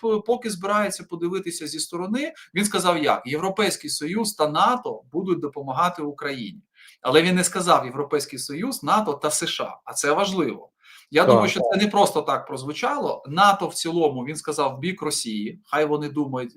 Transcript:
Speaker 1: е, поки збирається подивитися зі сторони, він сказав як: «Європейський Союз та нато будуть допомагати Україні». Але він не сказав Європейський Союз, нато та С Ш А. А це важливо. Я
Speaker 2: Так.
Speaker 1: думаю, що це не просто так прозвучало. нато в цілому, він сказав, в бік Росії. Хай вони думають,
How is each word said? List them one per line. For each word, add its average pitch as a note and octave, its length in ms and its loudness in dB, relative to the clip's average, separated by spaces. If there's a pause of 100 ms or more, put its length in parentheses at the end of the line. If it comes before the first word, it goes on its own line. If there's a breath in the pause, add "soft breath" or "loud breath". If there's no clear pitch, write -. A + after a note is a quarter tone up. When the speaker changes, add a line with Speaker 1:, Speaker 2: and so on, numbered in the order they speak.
Speaker 1:
е, G#3+ 200 2
поки A#3 240 0
збирається G3 540 -2
подивитися E3+ 640 -4
зі D3+ 120 -8
сторони, G#3+ 540 -4 (220 loud breath)
він G#3 100 2
сказав F3 380 2
як: A#2+ 220 4
«Європейський F3 640 -2
Союз G3 440 -2
та D3+ 140 0
нато E3+ 540 0 (100)
будуть F3+ 280 -2
допомагати C#3+ 640 -4
Україні». C#3 600 -8 (400 soft breath)
Але C#3+ 200 6
він F3+ 140 4
не F3+ 80 4
сказав E3+ 420 2
Європейський C#3 540 -4
Союз, F#3+ 440 -6
нато G3+ 300 2
та D3+ 180 -2
С - 160 -2
Ш C3+ 160 -4
А. - 220 -12
А A#2+ 80 -14
це C#3+ 200 0
важливо. F#3 560 -2 (440 loud breath)
Я D3+ 80 6
Speaker 2:
Так. F3+ 100 6
Speaker 1:
думаю, A2 180 8
що - 100 0
це G3 180 2
не G#3 100 4
просто G3+ 340 4
так C#3 260 -2
прозвучало. D3+ 800 -4
нато F3+ 400 4
в D#3 60 -6
цілому, D#3 520 0
він D3+ 100 -8
сказав, D3 400 -2
в C3 40 -12
бік F3+ 220 -4
Росії. A#2 640 -4
Хай D3+ 200 0
вони D3 240 -2
думають, C3 480 -4